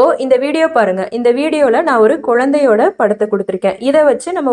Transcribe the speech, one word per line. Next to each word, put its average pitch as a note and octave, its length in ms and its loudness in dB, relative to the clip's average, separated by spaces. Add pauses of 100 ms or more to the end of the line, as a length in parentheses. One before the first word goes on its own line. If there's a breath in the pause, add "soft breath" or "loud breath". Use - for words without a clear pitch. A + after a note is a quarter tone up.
(240)
இந்த C4 120 2
வீடியோ D4+ 380 0
பாருங்க. F#3+ 360 0
இந்த A#3+ 220 -2
வீடியோல C#4+ 500 0
நான் C4 200 2
ஒரு B3 140 4 (100)
குழந்தையோட B3+ 560 2 (140)
படத்தை G#3 320 0
கொடுத்திருக்கேன். F#3+ 500 -4
இதை C#4 260 2
வச்சு C4 280 -2
நம்ம D4+ 200 -2